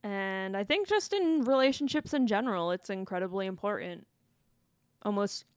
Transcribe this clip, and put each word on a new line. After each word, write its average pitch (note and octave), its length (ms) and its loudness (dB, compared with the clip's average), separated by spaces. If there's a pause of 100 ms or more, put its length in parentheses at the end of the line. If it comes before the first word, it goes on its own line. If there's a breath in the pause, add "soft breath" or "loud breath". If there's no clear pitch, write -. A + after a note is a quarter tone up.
And F#3+ 520 -2
I G3 80 0
think F#4 240 0
just G#4 240 0
in D#4+ 320 2
relationships C4+ 720 2
in C4 140 2
general, G3+ 440 0
it's F#3 180 -6
incredibly F#3+ 560 -4
important. F#3+ 600 -6 (960)
Almost G3+ 400 -2 (140)